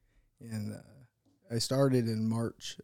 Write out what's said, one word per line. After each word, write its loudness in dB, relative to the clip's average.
and, -8
uh, -10
I 0
started 4
in 0
March -4